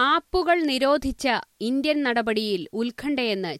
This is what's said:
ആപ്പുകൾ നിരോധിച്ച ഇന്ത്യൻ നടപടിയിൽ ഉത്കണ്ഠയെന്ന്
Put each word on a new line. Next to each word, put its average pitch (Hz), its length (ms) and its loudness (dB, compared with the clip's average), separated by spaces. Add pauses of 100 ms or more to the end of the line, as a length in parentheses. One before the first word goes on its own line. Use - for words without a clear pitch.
ആപ്പുകൾ 339 580 2
നിരോധിച്ച 269 640 0 (340)
ഇന്ത്യൻ 277 420 0
നടപടിയിൽ 220 680 0
ഉത്കണ്ഠയെന്ന് 226 880 -2